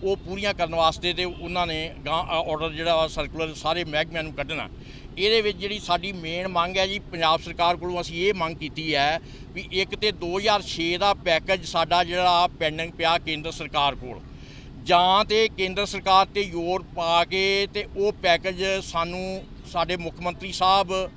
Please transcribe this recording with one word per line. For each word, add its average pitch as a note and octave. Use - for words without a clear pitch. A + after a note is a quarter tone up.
ਉਹ F#3+
ਪੂਰੀਆਂ G3
ਕਰਨ E3+
ਵਾਸਤੇ E3
ਤੇ F3
ਉਹਨਾਂ F3
ਨੇ D#3+
ਅਗਾਂਹ, D#3
ਅ, E3+
ਆਰਡਰ D#3
ਜਿਹੜਾ E3
ਵਾ, D#3+
ਸਰਕੂਲਰ D#3
ਸਾਰੇ D#3+
ਮਹਿਕਮਿਆਂ D#3+
ਨੂੰ D#3
ਕੱਢਣਾ। C#3
ਇਹਦੇ G#3+
ਵਿੱਚ G#3
ਜਿਹੜੀ G3+
ਸਾਡੀ F3
ਮੇਨ F3
ਮੰਗ F3+
ਹੈ F#3+
ਜੀ, G3+
ਪੰਜਾਬ E3
ਸਰਕਾਰ F3
ਕੋਲੋਂ F3
ਅਸੀਂ E3+
ਇਹ G#3
ਮੰਗ E3
ਕੀਤੀ D#3
ਹੈ D3
ਵੀ -
ਇੱਕ F#3
ਤੇ G#3
ਦੋ F3
ਹਜ਼ਾਰ G3+
ਛੇ E3
ਦਾ G3+
ਪੈਕੇਜ F3
ਸਾਡਾ E3
ਜਿਹੜਾ F3
ਪੈਂਡਿੰਗ D#3+
ਪਿਆ E3
ਕੇਂਦਰ D#3
ਸਰਕਾਰ C#3+
ਕੋਲ, A#2
ਜਾਂ F#3
ਤੇ A3
ਕੇਂਦਰ F#3
ਸਰਕਾਰ F#3+
ਤੇ G3
ਜ਼ੋਰ F3
ਪਾ E3+
ਕੇ G3
ਤੇ G#3
ਉਹ G3+
ਪੈਕੇਜ F3+
ਸਾਨੂੰ F#3
ਸਾਡੇ F3
ਮੁੱਖ E3+
ਮੰਤਰੀ F3
ਸਾਹਿਬ F#3+